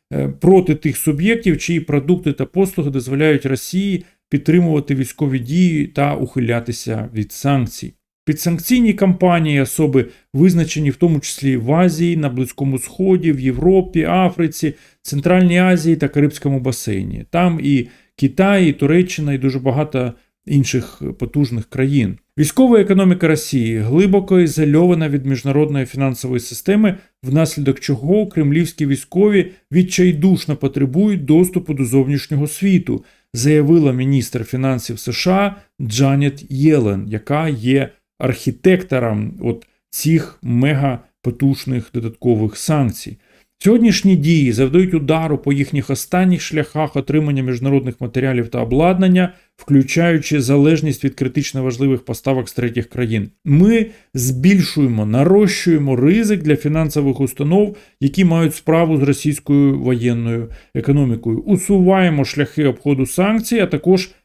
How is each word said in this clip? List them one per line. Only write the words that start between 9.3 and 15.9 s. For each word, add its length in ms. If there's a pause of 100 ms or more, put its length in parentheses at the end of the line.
особи 460 (280)
визначені 560
в 60
тому 240
числі 360
в 160
Азії, 440
на 120
Близькому 500
Сході, 540
в 80
Європі, 600
Африці, 720 (280)
Центральній 560
Азії 380